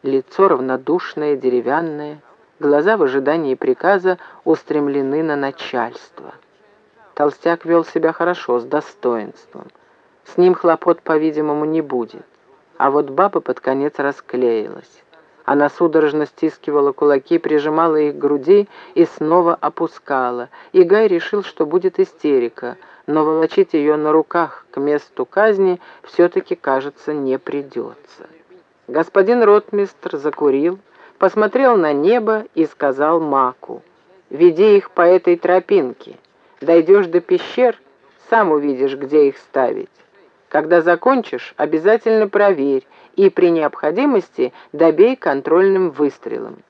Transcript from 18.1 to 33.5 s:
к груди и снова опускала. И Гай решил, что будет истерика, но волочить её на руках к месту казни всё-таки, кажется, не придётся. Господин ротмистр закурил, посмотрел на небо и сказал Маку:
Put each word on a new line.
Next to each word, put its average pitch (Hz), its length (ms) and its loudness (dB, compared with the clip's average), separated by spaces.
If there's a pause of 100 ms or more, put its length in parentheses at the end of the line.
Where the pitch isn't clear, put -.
к - 40 -14
груди 147 480 0 (260)
и 165 120 4
снова 170 540 0
опускала. 127 880 -6 (240)
И 185 100 6
Гай 208 240 4
решил, 190 360 -2
что - 220 -6
будет 180 340 -2
истерика, 127 800 -2 (320)
но 151 160 2
волочить 160 480 0
её 151 240 2
на 151 140 -2
руках 160 580 -2
к - 100 -10
месту 143 460 -4
казни 196 560 0 (220)
всё-таки, 175 520 -2
кажется, 139 560 -6
не 135 280 -4
придётся. 135 880 -12 (600)
Господин 196 540 0
ротмистр 208 760 0
закурил, 147 600 -2 (400)
посмотрел 214 580 2
на 160 160 2
небо 214 600 0
и 151 140 0
сказал 147 520 -2
Маку: 131 600 -4 (480)